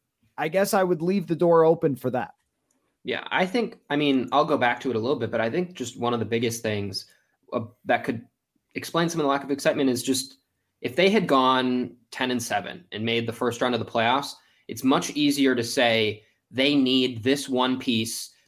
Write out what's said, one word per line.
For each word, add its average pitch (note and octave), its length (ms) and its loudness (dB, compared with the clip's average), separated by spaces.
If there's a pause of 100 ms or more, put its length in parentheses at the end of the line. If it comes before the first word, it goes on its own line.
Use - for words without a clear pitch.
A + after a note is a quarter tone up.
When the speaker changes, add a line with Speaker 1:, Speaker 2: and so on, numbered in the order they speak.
(380)
Speaker 1:
I D3+ 100 -4
guess F#3+ 260 0
I F#3+ 100 4
would F3 180 0
leave F3+ 260 0
the E3 80 0
door E3 300 6
open D#3+ 300 2
for B2+ 140 -4
that. A#2+ 220 -4 (720)
Speaker 2:
Yeah, - 260 -6
I D#3+ 160 0
think, A#3 320 -4 (120)
I C#3+ 60 0
mean, C#3 360 2
I'll D3 140 4
go D3+ 120 0
back A#2+ 240 0
to C3+ 80 -4
it A#2 60 -2
a A2 40 0
little B2 200 -2
bit, A2+ 120 -4
but A#2 80 -2
I A2+ 100 0
think F3 240 -4
just - 260 -10
one A#2+ 140 0
of A#2 60 -2
the A2 60 -2
biggest A#2 360 -2
things, G2+ 440 -4 (480)
uh, A#2+ 80 -2 (240)
that A#2+ 180 0
could A#2 220 -6 (480)
explain E3 360 -2
some E3 100 -4
of D3 60 0
the C#3 40 2
lack C#3 140 0
of C3+ 80 -8
excitement C#3 380 0
is A#2 140 -2
just - 340 -4 (440)
if C3 140 -6
they F#3+ 140 4
had G3 180 2
gone B2+ 680 2 (160)
ten B2+ 200 0
and B2 120 -2
seven - 480 -6
and G#2+ 140 -6
made A#2 220 0
the A2+ 60 -6
first A#2+ 280 -2
round B2 120 2
of A#2 60 -2
the G#2+ 120 -6
playoffs, A#2+ 420 0 (340)
it's - 160 -10
much D3+ 280 2
easier C#3 440 2
to A#2+ 80 -2
say A2+ 600 0 (280)
they C#3 240 2
need B2+ 480 2
this C#3 240 0
one B2+ 320 0
piece. A2+ 520 -4 (160)